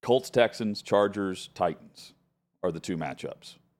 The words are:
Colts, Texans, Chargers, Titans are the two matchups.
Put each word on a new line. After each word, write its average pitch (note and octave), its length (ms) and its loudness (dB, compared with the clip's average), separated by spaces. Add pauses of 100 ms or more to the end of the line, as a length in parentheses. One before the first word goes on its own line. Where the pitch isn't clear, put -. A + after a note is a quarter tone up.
Colts, - 300 2
Texans, A2+ 500 2
Chargers, G2+ 720 0
Titans - 580 -4 (500)
are F#2 80 0
the E2 100 -8
two F2+ 160 -6
matchups. - 600 -10 (240)